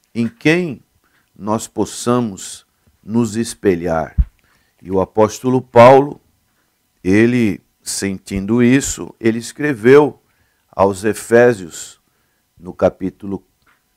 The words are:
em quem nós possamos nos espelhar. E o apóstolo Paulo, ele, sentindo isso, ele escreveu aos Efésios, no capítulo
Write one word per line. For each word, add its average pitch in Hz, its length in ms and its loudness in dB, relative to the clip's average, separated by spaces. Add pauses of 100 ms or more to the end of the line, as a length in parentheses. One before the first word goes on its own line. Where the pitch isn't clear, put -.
(140)
em 117 140 -4
quem 160 540 -4 (520)
nós 107 320 -6
possamos 110 1000 -6 (360)
nos 110 340 -4
espelhar. 87 760 -4 (680)
E 87 100 -16
o 95 100 -2
apóstolo 123 640 -2
Paulo, 135 580 6 (840)
ele, 110 580 0 (220)
sentindo 98 800 -6
isso, 123 560 -2
ele 113 200 -2
escreveu 131 840 2 (500)
aos 98 340 -2
Efésios, 110 960 0 (580)
no 87 140 -16
capítulo 95 720 -4 (520)